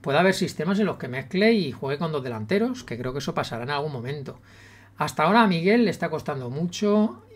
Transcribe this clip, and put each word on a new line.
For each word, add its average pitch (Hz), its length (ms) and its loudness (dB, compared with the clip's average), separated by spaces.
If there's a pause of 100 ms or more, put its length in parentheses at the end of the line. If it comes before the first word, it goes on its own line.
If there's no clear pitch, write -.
puede 139 180 2
haber 185 140 6
sistemas 185 460 -2
en 214 80 2
los 160 100 -2
que 139 120 -10
mezcle 160 440 2
y 175 200 2
juegue 139 260 -4
con 165 120 -2
dos 143 140 -4
delanteros, 185 600 -2
que 120 120 -8
creo 123 160 -6
que 139 60 -6
eso 143 160 -6
pasará - 300 -4
en 123 60 -6
algún 147 220 -2
momento. 131 480 -10 (560)
Hasta 151 280 0
ahora 208 180 6
a 226 40 6
Miguel 196 380 4
le 196 60 4
está 165 180 -4
costando 143 400 -6
mucho, 202 720 0 (140)